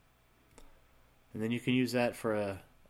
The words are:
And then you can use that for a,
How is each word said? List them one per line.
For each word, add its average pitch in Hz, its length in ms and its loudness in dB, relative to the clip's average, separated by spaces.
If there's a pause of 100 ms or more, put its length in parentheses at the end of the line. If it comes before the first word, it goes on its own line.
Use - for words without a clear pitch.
(1300)
And 107 80 -6
then 113 80 -2
you 120 100 -2
can 127 140 2
use 123 180 4
that 120 240 2
for 110 180 0
a, 101 240 -2 (320)